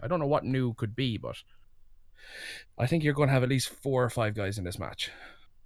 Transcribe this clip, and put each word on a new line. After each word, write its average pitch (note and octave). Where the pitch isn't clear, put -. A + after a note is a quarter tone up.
I -
don't F3
know C#3+
what D3
new B2+
could A2
be, B2
but A#1+
I A#2+
think E3
you're D3
gonna C#3
have B2+
at B2+
least C3
four B2+
or A#2
five G#2+
guys G#2
in F#2
this F2
match. -